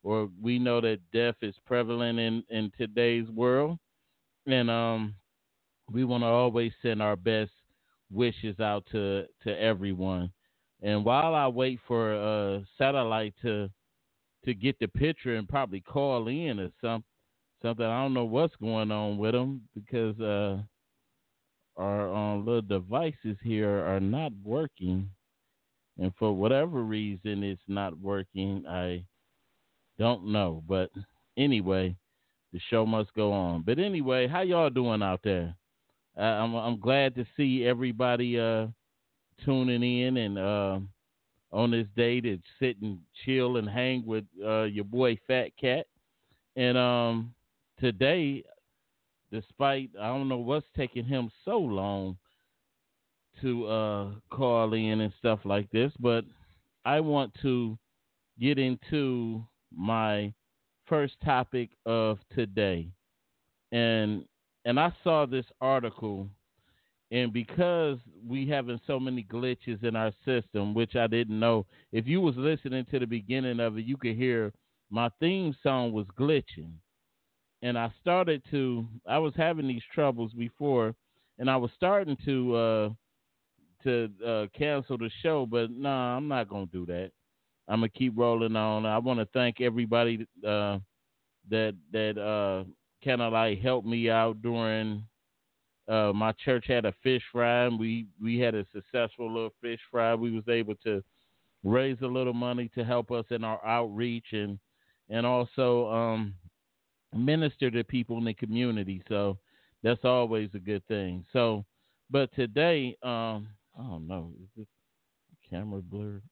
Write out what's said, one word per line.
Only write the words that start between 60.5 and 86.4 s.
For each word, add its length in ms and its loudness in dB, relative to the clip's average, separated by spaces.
first 360 0
topic 480 0
of 340 2
today. 540 0
And 520 2
and 140 2
I 120 2
saw 200 4
this 220 -2
article, 680 -2
and 200 0
because 640 0
we 220 -4
having 360 -2
so 140 -2
many 240 -4
glitches 600 -6
in 100 0
our 160 0
system, 500 0
which 220 0
I 100 4
didn't 320 2
know, 280 4
if 160 -2
you 120 2
was 160 2
listening 540 -2
to 80 0
the 80 0
beginning 540 -2
of 180 0
it, 60 -6
you 120 -4
could 200 -2
hear 360 0
my 180 0
theme 420 0
song 300 0
was 140 -2
glitching. 540 0
And 160 -2
I 220 -2
started 500 2
to, 380 0
I 120 2
was 180 0
having 320 0
these 160 -4
troubles 380 0
before, 640 0
and 100 0
I 80 4
was 200 0
starting 480 2
to, 320 2
uh, 340 2
to, 260 0
uh, 260 0
cancel 460 -2
the 120 -4
show, 240 2
but 240 0
nah, 460 -2
I'm 100 -4
not 220 -2